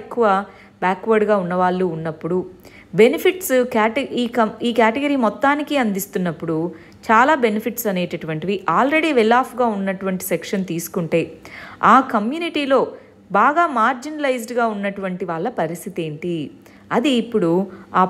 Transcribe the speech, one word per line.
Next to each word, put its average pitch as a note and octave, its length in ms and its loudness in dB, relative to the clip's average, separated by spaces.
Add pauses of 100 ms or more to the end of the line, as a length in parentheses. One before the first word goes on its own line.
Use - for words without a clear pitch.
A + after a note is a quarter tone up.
ఎక్కువ A#3 240 -2 (580)
బ్యాక్వర్డ్‌గా G#3 600 2
ఉన్నవాళ్ళు F3+ 420 0 (100)
ఉన్నప్పుడు, E3 420 -6 (600)
బెనిఫిట్స్ C#4+ 560 4 (200)
cate-, A3 360 0 (100)
ఈ B3 40 0 (120)
కం-, A3 260 2
ఈ A#3+ 160 0
కేటగిరీ C#4 460 2
మొత్తానికి C#4 580 0
అందిస్తున్నప్పుడు F3+ 760 -4 (500)
చాలా B3 280 4 (100)
బెనిఫిట్స్ A3 460 -2
అనేటటువంటివి E3+ 680 -4 (200)
already D4+ 420 2
well A3 220 4
ఆఫ్‌గా B3 260 -2 (100)
ఉన్నటువంటి F#3+ 540 -4
సెక్షన్ F#3 400 -4
తీసుకుంటే, E3+ 500 -2 (720)
ఆ - 20 10 (200)
కమ్యూనిటీలో C#4 680 0 (580)
బాగా D4 260 4 (140)
మార్జినలైజ్డ్‌గా B3 960 -2
ఉన్నటువంటి G3 560 -6
వాళ్ళ E3 180 -4 (120)
పరిస్థితి F3 460 -6
ఏంటి? D#3+ 280 -6 (600)
అది A#3+ 160 2 (100)
ఇప్పుడు F3+ 280 0 (520)
ఆ - 80 -